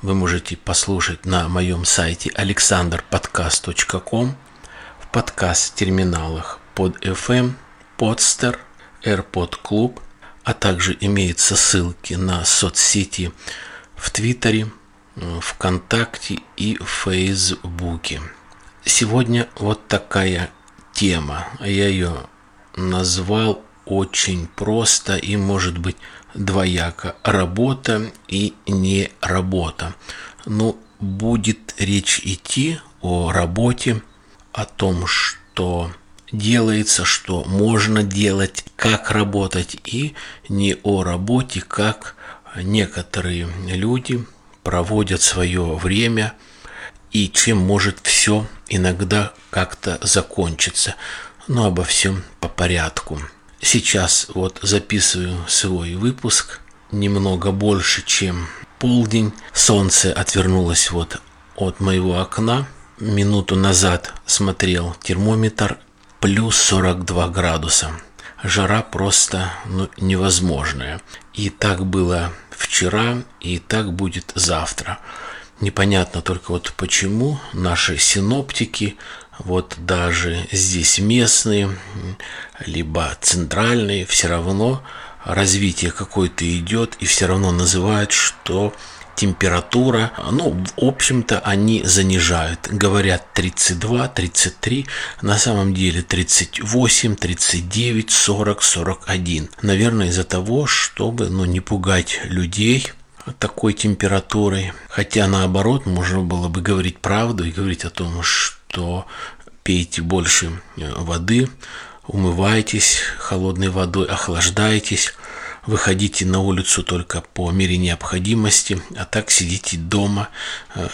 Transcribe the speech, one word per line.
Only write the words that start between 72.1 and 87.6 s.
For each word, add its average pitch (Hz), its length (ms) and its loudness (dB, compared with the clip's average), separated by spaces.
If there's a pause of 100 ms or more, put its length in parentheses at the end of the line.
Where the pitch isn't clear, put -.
вчера, 117 760 0 (180)
и 90 180 -4
так 107 320 -2
будет 90 420 -4
завтра. 82 640 -2 (600)
Непонятно 98 600 2
только 90 300 -4
вот 87 260 -4
почему 110 640 0 (100)
наши 87 460 0
синоптики, 104 1000 0 (420)
вот 90 420 -4
даже 87 680 0
здесь 92 480 2
местные, 101 800 2 (880)
либо 80 540 -4
центральные, 101 840 0
всё - 240 2
равно 98 520 0 (440)
развитие 92 640 2
какое-то 92 540 -2 (120)
идёт, 107 440 -2
и 92 40 -4
всё 90 220 2
равно 95 240 2
называют, 92 600 2